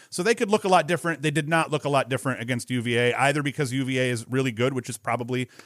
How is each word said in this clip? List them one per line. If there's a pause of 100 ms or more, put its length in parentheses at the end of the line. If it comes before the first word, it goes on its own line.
So
they
could
look
a
lot
different.
They
did
not
look
a
lot
different
against
U
V
A,
either
because
U
V
A
is
really
good,
which
is
probably (160)